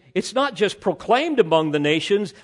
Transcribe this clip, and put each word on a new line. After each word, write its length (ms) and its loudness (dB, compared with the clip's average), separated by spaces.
it's 180 -4
not 220 -2
just 260 -2
proclaimed 600 0
among 320 2
the 80 0
nations, 520 0